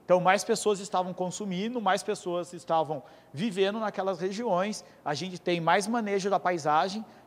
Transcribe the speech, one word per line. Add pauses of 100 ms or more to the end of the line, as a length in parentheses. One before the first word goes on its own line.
Então,
mais
pessoas
estavam
consumindo,
mais
pessoas
estavam (300)
vivendo
naquelas
regiões, (200)
a
gente
tem
mais
manejo
da
paisagem (220)